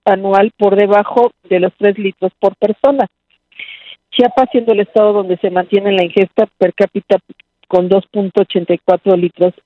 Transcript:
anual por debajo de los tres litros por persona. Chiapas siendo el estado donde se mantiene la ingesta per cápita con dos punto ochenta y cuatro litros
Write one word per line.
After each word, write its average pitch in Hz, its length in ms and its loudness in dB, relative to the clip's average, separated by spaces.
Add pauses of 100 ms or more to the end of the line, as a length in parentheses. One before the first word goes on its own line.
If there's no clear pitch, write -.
anual 196 520 0
por 202 180 2
debajo 208 560 2 (180)
de 185 120 0
los 185 160 -2
tres 208 200 0
litros 190 420 -6
por 196 160 -2
persona. 240 520 0 (1040)
Chiapas 247 400 0
siendo 233 220 0
el 202 80 0
estado 208 320 2
donde 190 240 -2
se 196 120 -4
mantiene 196 440 -2
la 185 100 0
ingesta 196 420 0 (120)
per 185 160 0
cápita 202 440 -2 (500)
con 180 200 0
dos 190 200 0
punto 202 340 -4
ochenta 180 320 -2
y 175 60 -4
cuatro 185 360 0
litros 175 380 -2 (120)